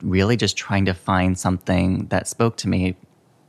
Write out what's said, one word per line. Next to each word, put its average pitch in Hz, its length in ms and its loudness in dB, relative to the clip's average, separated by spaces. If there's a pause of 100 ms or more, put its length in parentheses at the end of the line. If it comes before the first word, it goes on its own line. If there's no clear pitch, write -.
really 98 340 2
just 101 220 -2
trying 98 280 -2
to 95 100 0
find 92 420 0
something 92 720 0
that - 200 -2
spoke 117 300 0
to - 100 -6
me, 92 280 0 (540)